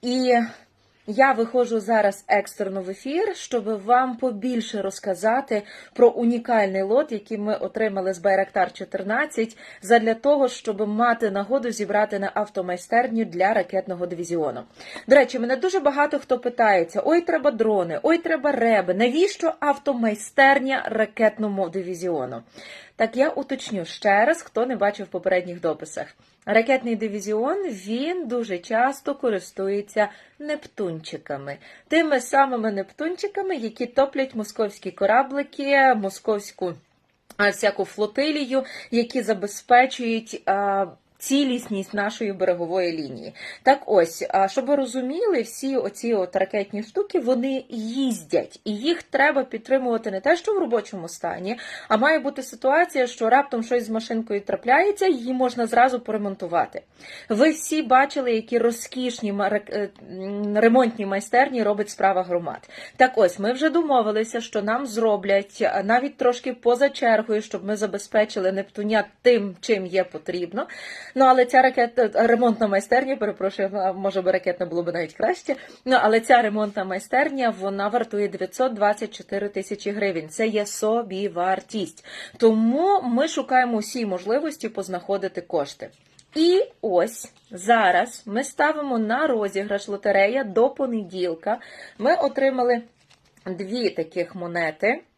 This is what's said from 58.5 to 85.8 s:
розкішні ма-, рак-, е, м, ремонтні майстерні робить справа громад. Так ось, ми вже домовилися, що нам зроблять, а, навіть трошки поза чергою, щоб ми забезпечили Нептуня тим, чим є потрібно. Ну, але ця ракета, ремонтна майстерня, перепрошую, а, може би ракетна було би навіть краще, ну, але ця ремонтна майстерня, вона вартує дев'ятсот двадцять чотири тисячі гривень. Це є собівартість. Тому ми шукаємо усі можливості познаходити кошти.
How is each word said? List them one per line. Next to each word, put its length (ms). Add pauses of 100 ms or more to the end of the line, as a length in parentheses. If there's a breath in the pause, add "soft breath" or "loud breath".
розкішні 720
ма-, 160
рак-, 240
е, 160 (240)
м, 460
ремонтні 480
майстерні 560
робить 280
справа 320
громад. 460 (280 loud breath)
Так 200
ось, 220
ми 140
вже 180
домовилися, 680
що 220
нам 240
зроблять, 760 (100)
а, 100
навіть 340
трошки 360
поза 360
чергою, 540
щоб 220
ми 120
забезпечили 760
Нептуня 520 (180)
тим, 380
чим 260
є 180
потрібно. 640 (500 loud breath)
Ну, 80
але 200
ця 180
ракета, 520
ремонтна 540
майстерня, 480
перепрошую, 580
а, 180
може 300
би 80
ракетна 360
було 160
би 100
навіть 220
краще, 420 (280 loud breath)
ну, 160
але 200
ця 220
ремонтна 420
майстерня, 760
вона 280
вартує 400
дев'ятсот 460
двадцять 400
чотири 340
тисячі 420
гривень. 380
Це 180
є 200
собівартість. 1400 (320 loud breath)
Тому 640
ми 260
шукаємо 480
усі 300
можливості 640
познаходити 720
кошти. 500 (440)